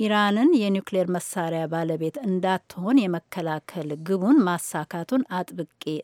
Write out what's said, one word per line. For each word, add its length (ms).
ኢራንን 520
የኒውክሌር 560
መሳሪያ 580
ባለቤት 540
እንዳትሆን 800
የመከላከል 920
ግቡን 400
ማሳካቱን 880
አጥብቄ 540